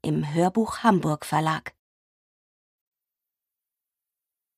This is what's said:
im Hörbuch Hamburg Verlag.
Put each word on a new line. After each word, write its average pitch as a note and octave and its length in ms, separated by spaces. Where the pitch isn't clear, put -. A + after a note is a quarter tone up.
im D3+ 320
Hörbuch F#3 460
Hamburg D#3+ 440
Verlag. D#3 500